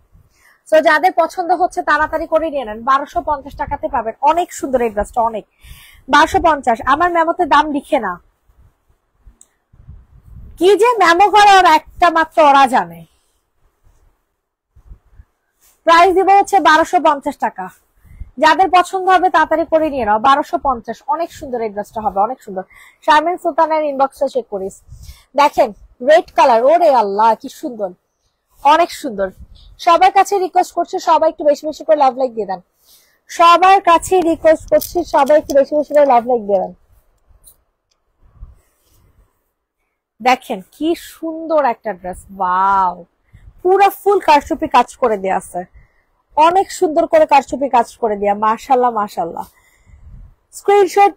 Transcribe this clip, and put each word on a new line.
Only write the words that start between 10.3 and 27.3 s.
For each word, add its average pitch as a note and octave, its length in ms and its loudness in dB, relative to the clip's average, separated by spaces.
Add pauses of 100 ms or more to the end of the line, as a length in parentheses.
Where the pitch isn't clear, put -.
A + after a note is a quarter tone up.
কি F4 120 2 (100)
যে A4+ 80 2 (140)
মেমো F4 240 4 (100)
করে G#4 220 6
ওরা, F4+ 120 4 (100)
একটা - 360 -2
মাত্র D#4+ 200 -2 (120)
ওরা C#4 160 6 (100)
জানে। E3+ 260 -4 (2750)
প্রাইস E4+ 300 4
দিব F#4 120 0 (100)
হচ্ছে G4 180 0 (120)
বারোশো D#4 380 2
পঞ্চাশ C#4+ 380 -2
টাকা। F#3+ 220 -8 (760)
যাদের D#4+ 340 2
পছন্দ F4+ 380 -2
হবে, F4+ 200 2
তাড়াতাড়ি D#4+ 380 0
করে D#4+ 220 0
নিয়ে B3 140 -6
নাও। G#3+ 100 0 (100)
বারোশো C#4+ 280 0 (100)
পঞ্চাশ, A#3 320 -6 (160)
অনেক E4 240 -6
সুন্দর B3+ 280 -10
এই G#3+ 80 -8
ড্রেসটা G#3 300 -10
হবে, G3 220 -4
অনেক B3+ 180 -6
সুন্দর। F#3+ 200 -12 (400)
শারমিন D#4 380 0
সুলতানের D#4 480 -2
ইনবক্সটা C4+ 440 -4
চেক A#3+ 180 -6
করিস। F#3+ 220 -8 (640)
দেখেন, C#4+ 280 2 (400)
রেড E4 280 4
কালার, C4+ 240 4 (100)
ওরে E4+ 200 4 (120)
আল্লাহ, G#3 280 0 (100)